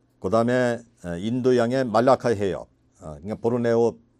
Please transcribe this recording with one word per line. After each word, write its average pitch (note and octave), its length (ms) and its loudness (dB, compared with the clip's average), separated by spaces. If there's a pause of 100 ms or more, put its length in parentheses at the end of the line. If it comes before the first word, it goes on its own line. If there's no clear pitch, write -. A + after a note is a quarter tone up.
(180)
그다음에, A#2 600 0 (240)
에, F2 160 -8
인도양의 B2 640 0
말라카 B2 460 2
해협, F#2+ 380 -4 (320)
어, D#2 200 -14
그러니까 G2+ 160 -10
보르네오 A#2 600 0 (240)